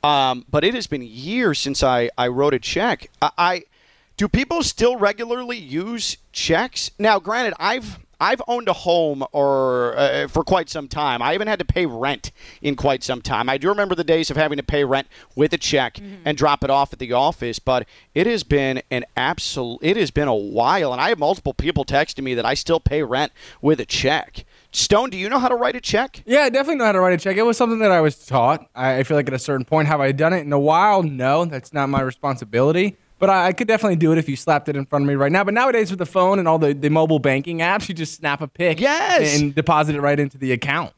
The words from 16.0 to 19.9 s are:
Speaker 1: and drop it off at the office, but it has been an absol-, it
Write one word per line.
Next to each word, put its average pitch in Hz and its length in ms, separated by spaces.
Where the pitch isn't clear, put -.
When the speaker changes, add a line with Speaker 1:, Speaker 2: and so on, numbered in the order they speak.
Speaker 1:
and 151 120
drop 143 240
it 139 80
off 139 220
at 120 80
the 120 120
office, 123 460
but 127 280
it 135 120
has 226 180
been 135 460
an 123 140
absol-, 127 680
it 170 140